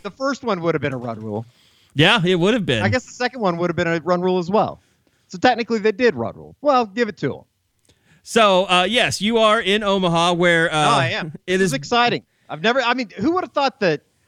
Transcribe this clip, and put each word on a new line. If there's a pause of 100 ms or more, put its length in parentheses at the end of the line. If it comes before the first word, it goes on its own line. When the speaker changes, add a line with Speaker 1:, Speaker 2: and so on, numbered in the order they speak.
Speaker 1:
the
first
one
would
have
been
a
run
rule. (500)
Speaker 2:
Yeah,
it
would
have
been.
Speaker 1:
I
guess
the
second
one
would
have
been
a
run
rule
as
well. (480)
So
technically
they
did
run
rule.
Well,
give
it
to
'em. (840)
Speaker 2:
So,
uh,
yes,
you
are
in
Omaha
where,
uh,
Speaker 1:
No,
I
am. (120)
Speaker 2:
it
Speaker 1:
This
Speaker 2:
is
Speaker 1:
is
exciting. (260)
I've
never,
I
mean,
who
would
have
thought
that, (260)